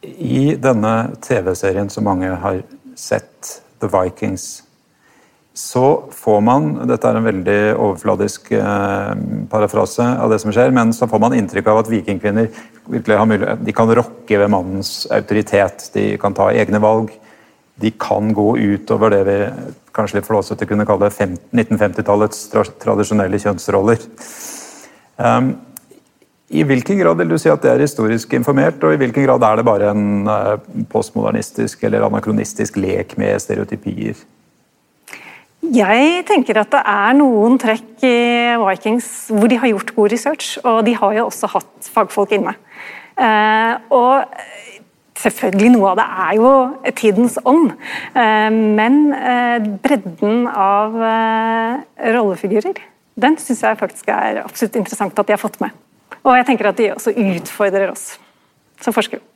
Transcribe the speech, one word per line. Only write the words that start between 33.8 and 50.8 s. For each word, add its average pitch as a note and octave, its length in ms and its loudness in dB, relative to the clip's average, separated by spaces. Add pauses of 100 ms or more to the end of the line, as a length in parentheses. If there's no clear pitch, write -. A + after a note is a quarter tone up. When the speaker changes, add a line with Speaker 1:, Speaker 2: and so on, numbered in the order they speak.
Speaker 2:
Jeg B3+ 540 2
tenker B3+ 320 2
at G#3 140 0
det C#4+ 120 2
er G3+ 300 2
noen B3 480 4
trekk A3 420 -4
i A#3+ 540 2
Vikings G#3+ 720 -2
hvor A3 180 2
de A3+ 140 2
har B3+ 80 2
gjort G3 260 -2
god G#3 160 4
research, - 540 -4
og A3+ 200 2
de A#3 120 2
har G#3 160 0
jo A3 140 0
også - 200 -6
hatt - 460 -8
fagfolk G3+ 400 0
inne. G3 220 -2 (600)
Eh, A3 600 2 (160)
og B3+ 340 4 (960)
selvfølgelig G3 500 2
noe G3 200 6
av F#3 80 0
det G#3+ 80 2 (180)
er E3 100 0
jo A#3+ 160 6 (460)
tidens A3+ 480 2
ånd, C#4 240 4 (460)
eh, G#3+ 340 2
men, A3 640 4
eh, B3 460 -2 (260)
bredden G#3+ 640 0
av, G#3 480 0